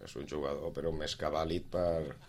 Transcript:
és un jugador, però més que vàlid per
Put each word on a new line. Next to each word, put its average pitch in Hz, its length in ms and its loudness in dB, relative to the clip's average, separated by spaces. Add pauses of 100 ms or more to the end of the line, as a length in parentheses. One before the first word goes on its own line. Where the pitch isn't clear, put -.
és - 120 -12
un 71 120 -6
jugador, 71 460 0
però 80 180 2
més 76 240 0
que 80 120 -2
vàlid 80 440 2
per 85 440 2 (140)